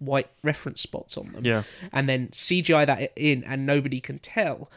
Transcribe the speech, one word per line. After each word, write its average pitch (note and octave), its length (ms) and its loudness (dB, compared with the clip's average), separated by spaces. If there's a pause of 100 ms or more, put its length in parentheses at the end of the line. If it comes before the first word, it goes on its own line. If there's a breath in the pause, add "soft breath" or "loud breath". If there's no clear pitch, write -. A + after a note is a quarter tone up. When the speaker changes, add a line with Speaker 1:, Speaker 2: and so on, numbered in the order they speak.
Speaker 1:
white C3+ 280 0 (140)
reference - 380 -4
spots - 360 -8
on - 180 -10
them. A#2+ 100 -6
Speaker 2:
Yeah. A2+ 180 4 (300 loud breath)
Speaker 1:
And C3+ 160 0
then B2+ 240 0
C - 300 0
G E3 120 6
I D3+ 120 6
that A#2+ 280 0
in C#3 300 2
and C3+ 200 -4
nobody C#3 360 2
can C#3+ 180 -10
tell. E3 580 -4